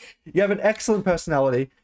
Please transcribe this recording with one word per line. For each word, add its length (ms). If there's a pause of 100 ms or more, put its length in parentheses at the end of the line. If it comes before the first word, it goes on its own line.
(340)
You 80
have 100
an 100
excellent 440
personality. 640 (140)